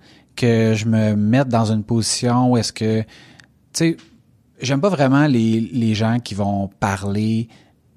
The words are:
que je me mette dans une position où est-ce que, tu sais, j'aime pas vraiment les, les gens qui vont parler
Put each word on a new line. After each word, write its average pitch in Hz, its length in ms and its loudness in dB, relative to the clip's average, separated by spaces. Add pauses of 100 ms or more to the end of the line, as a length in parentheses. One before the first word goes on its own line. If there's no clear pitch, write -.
(360)
que 113 400 2
je 107 100 -4
me 110 300 2
mette 117 340 2
dans 113 220 2
une 107 120 -2
position 120 680 0
où 123 60 2
est-ce 107 160 -2
que, 110 280 -2
tu 107 60 -8 (640)
sais, 165 240 -2 (640)
j'aime 139 200 -2
pas 202 80 2
vraiment 143 360 2
les, 113 340 2
les 113 360 -2
gens 113 240 0
qui 110 160 -12
vont 98 340 -4 (100)
parler 104 680 -2 (500)